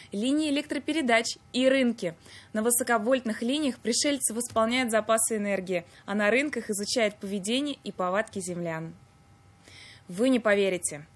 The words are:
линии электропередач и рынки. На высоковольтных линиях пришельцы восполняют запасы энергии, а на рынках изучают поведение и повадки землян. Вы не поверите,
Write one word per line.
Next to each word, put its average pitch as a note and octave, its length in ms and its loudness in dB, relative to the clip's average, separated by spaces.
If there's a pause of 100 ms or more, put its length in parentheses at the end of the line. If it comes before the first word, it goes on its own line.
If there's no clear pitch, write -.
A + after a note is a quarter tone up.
(120)
линии C#4 380 0
электропередач C#4+ 880 0 (140)
и B3+ 160 4
рынки. A#3+ 460 2 (380)
На G#3+ 100 -2
высоковольтных A#3+ 800 2
линиях C4 380 -2
пришельцы - 520 0
восполняют A3+ 600 0
запасы A3 440 2
энергии, F#3+ 480 -2 (220)
а G3+ 80 -4
на G#3 160 2
рынках A#3+ 400 0
изучают G#3 460 0
поведение G#3 680 -4
и G#3 80 -8
повадки F#3+ 480 -2
землян. E3+ 560 -6 (1120)
Вы G#3 240 0
не B3 100 4
поверите, F#3+ 760 0